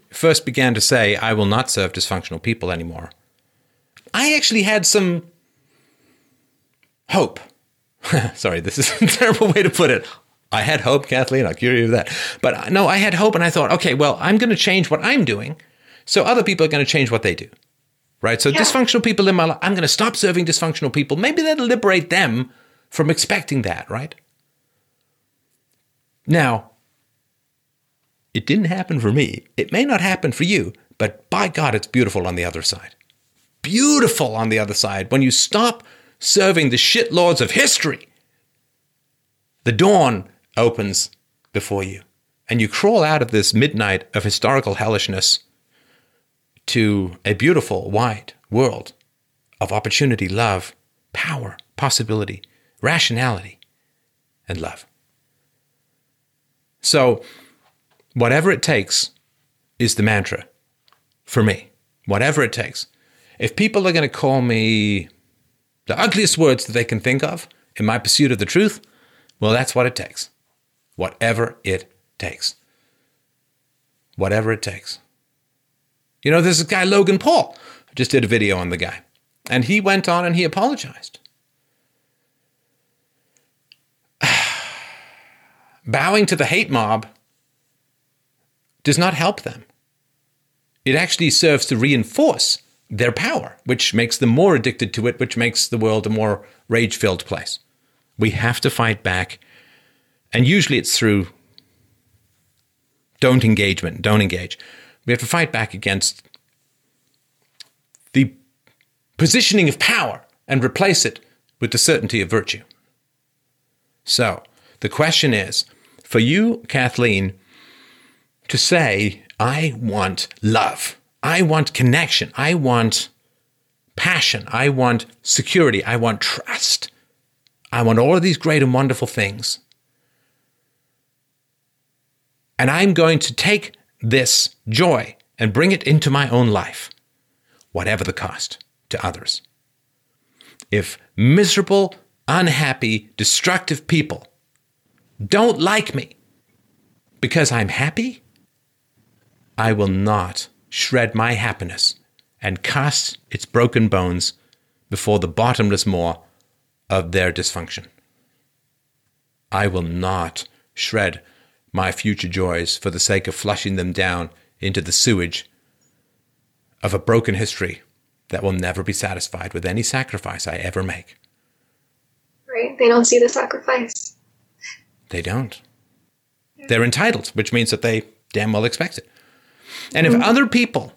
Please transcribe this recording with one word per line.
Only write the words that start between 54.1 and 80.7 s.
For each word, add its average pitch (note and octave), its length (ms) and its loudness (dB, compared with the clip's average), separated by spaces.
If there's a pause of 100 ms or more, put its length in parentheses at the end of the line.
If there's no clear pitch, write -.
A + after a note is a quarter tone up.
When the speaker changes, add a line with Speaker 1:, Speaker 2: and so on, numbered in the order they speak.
Speaker 1:
and F2+ 120 -8
love. - 280 -12 (1900)
So, B2+ 420 2 (880)
whatever C3 380 2
it C#3+ 120 -2
takes - 480 -2 (640)
is A#2+ 180 0
the G#2 80 0
mantra G#2 420 0 (800)
for A#2 200 0
me. G2+ 260 -2 (360)
Whatever C3+ 380 0
it A2+ 100 -2
takes. - 340 -8 (500)
If - 180 -4
people G#3 320 0
are F3+ 40 4
gonna D#3+ 180 0
call C3+ 320 0
me A2 680 0 (800)
the - 120 -4
ugliest G3 380 0
words C#3+ 280 2
that - 80 -10
they A#2 120 0
can A2 140 -4
think C3 240 -2
of E3 240 -8 (280)
in A2 100 -2
my G#2+ 140 0
pursuit C3+ 320 2
of G#2+ 80 -2
the G#2 60 -2
truth, G#3 360 0 (580)
well, G#2+ 120 2
that's B2+ 240 0
what B2 100 4
it - 100 -2
takes. - 340 -12 (680)
Whatever A2+ 680 -2
it F#2 280 -4 (260)
takes. - 380 -8 (1600)
Whatever G#2+ 360 0
it G#2+ 120 -4
takes. - 340 -12 (1300)
You D3 80 2
know, E3+ 100 4
there's E3 200 2
a D#3 40 -6
guy, F#3+ 180 0
Logan G3 360 4
Paul. - 360 2 (340)
I - 60 -20
just B2+ 140 -2
did B2+ 140 4
a G#2 40 0
video G#2 300 2
on F2+ 120 -4
the F2 80 -4
guy. E2+ 240 -8 (480)
And B2+ 160 0
he G3+ 160 2
went F#3+ 280 0
on F3 160 0
and E3+ 100 0
he F3+ 80 2
apologized. - 760 -4 (3000)